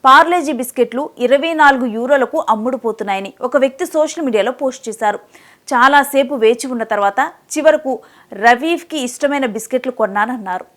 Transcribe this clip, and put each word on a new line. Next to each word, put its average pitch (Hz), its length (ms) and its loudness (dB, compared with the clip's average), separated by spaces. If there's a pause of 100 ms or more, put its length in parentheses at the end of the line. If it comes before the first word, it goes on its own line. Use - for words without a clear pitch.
పార్లేజీ 311 480 6
బిస్కెట్లు 247 640 -4
ఇరవై 277 360 0
నాలుగు 277 320 4
యూరోలకు 247 600 0
అమ్ముడుపోతున్నాయని 214 920 -4
ఒక 254 160 -4
వ్యక్తి 269 300 0
సోషల్ 311 380 -4
మీడియాలో 220 280 0
పోస్ట్ 262 360 -8
చేశారు. 208 300 -4 (560)
"చాలాసేపు 277 600 2
వేచి 240 320 2
ఉన్న 247 160 -6
తర్వాత 208 380 -2 (380)
చివరకు 302 400 2 (340)
రఫీఫ్కి 262 720 0
ఇష్టమైన 277 420 -4
బిస్కెట్లు 247 460 -6
కొన్నానన్నారు." 208 720 -4 (120)